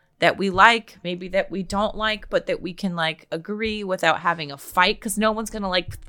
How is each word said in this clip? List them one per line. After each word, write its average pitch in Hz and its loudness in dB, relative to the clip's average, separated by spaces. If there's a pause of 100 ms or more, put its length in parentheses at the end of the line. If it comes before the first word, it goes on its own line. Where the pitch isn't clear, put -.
(200)
that 165 4
we 196 0
like, 214 4
maybe 180 -8
that 185 0
we 190 -4
don't 202 -2
like, 214 -4
but 180 0
that 175 -2
we 175 -6
can, 185 -4
like, 160 -2
agree 208 -4
without 185 2
having 165 -2
a 143 -10
fight, 190 2
'cause 208 -4
no 220 4
one's 214 -6
gonna, 202 -6
like, 180 -2 (100)